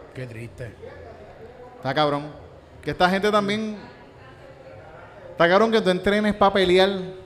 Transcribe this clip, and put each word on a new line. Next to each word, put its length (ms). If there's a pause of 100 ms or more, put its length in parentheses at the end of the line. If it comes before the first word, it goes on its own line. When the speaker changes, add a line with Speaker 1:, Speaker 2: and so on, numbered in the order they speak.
(140)
Speaker 1:
Qué 120
triste. 460 (1040)
Speaker 2:
Está 160
cabrón. 300 (600)
Que 100
esta 180
gente 220
también, 440 (1600)
está 160
cabrón 240
que 80
tú 100
entrenes 440
pa' 180
pelear 380 (360)